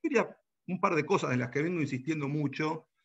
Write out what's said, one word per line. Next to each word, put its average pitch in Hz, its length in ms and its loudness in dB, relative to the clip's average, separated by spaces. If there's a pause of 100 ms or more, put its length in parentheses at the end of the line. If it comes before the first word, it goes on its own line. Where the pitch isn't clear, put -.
Yo 320 80 -2
diría 226 280 2 (300)
un 180 120 -4
par 196 160 2
de 151 100 2
cosas 160 280 2
en 123 60 4
las 127 120 -2
que 143 100 0
vengo 170 200 0
insistiendo 143 480 -2
mucho, 156 580 -2 (180)